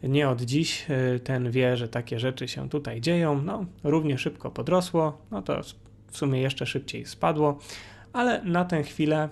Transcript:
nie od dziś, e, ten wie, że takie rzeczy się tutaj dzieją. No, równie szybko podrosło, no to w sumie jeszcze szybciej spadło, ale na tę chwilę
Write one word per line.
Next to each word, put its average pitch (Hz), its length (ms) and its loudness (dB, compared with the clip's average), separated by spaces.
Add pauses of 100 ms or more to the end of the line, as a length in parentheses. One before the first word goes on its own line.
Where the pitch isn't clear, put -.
nie 139 260 4
od 123 140 2
dziś, 139 460 0
e, 127 300 2
ten 127 320 -2
wie, 127 260 4
że 120 120 -4
takie 117 320 -4
rzeczy 127 280 -2
się 135 200 -8
tutaj 127 320 -4
dzieją. 156 420 2
No, 190 220 -4 (200)
równie 147 340 2
szybko 139 320 -6
podrosło, 160 680 0 (120)
no 202 120 -6
to - 180 -2 (460)
w - 100 -16
sumie 135 240 0
jeszcze 131 260 -2
szybciej 120 400 -6
spadło, 151 520 2 (540)
ale 247 320 0
na 175 200 2
tę 170 180 0
chwilę 156 500 2